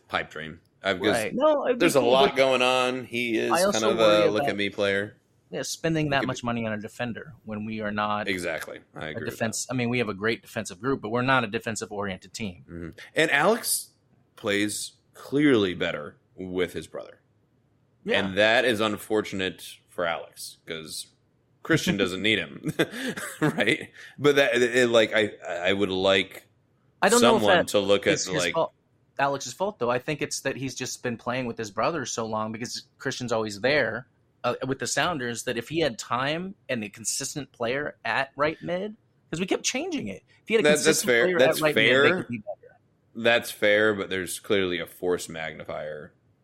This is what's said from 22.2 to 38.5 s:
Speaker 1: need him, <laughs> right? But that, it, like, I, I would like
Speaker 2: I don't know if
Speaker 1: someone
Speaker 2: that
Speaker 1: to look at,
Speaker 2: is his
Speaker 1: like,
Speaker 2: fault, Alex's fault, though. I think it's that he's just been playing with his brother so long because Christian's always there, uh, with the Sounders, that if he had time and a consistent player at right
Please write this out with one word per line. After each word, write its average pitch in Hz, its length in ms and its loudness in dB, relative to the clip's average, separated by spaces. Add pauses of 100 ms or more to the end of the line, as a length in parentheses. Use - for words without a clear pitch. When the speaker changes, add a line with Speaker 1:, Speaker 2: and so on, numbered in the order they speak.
Speaker 1:
need 104 180 2
him, 82 320 -8 (360)
<laughs> - 340 -8
right? 151 480 0 (280)
But 139 200 6
that, 135 180 4
it, 123 340 4
like, 113 240 6
I, 107 180 2 (140)
I 87 280 -2
would 98 160 0
like 95 580 2 (540)
Speaker 2:
I 190 80 4
don't 240 120 6
know 240 140 8
if - 60 2
Speaker 1:
someone 185 160 6
Speaker 2:
that 160 120 2
Speaker 1:
to 107 100 2
look 98 280 2
at, 98 60 4
Speaker 2:
is 92 140 -2
his 90 180 0
Speaker 1:
like, 87 80 0
Speaker 2:
fault, - 180 -2 (480)
Alex's 139 320 -2
fault, 202 280 -4
though. 117 100 0
I 123 100 0
think 147 220 -6
it's - 200 -6
that 135 140 -4
he's 123 200 -8
just - 280 -10
been 120 140 -4
playing 123 300 -4
with 113 100 -8
his 110 140 -8
brother 131 340 -2
so 113 220 -4
long 110 260 -4
because 110 300 -10 (140)
Christian's 123 360 -4
always 110 260 -2
there, 123 480 0 (380)
uh, 120 80 2 (120)
with 131 140 -4
the 120 80 -6
Sounders, 135 560 -2
that 120 140 -4
if 117 100 -6
he 156 140 -4
had 131 180 0
time 151 560 -4 (140)
and 120 160 -2
a 104 40 -12
consistent 135 600 -8
player 135 540 -4
at 117 320 -2
right 151 240 0